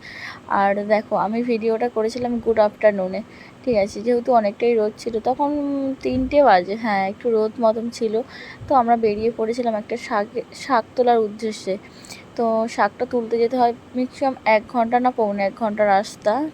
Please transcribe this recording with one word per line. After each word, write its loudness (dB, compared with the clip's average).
আর 2
দেখো, 0
আমি 0
ভিডিওটা 0
করেছিলাম -2
গুড 2
আফটারনুনে, 2
ঠিক 0
আছে, 0
যেহেতু 0
অনেকটাই 2
রোদ 2
ছিল, -6
তখন 0
তিনটে 2
বাজে, 4
হ্যাঁ, -2
একটু -4
রোদ 0
মতন 0
ছিল। -4
তো 2
আমরা 4
বেরিয়ে 0
পড়েছিলাম -2
একটা -6
শাক, -4
শাক -2
তোলার 4
উদ্দেশ্যে। -4
তো 0
শাকটা -2
তুলতে -2
যেতে 0
হয় 4
ম্যাক্সিমাম -2
এক 4
ঘন্টা 0
না 2
পৌনে -2
এক -2
ঘন্টা 0
রাস্তা, 0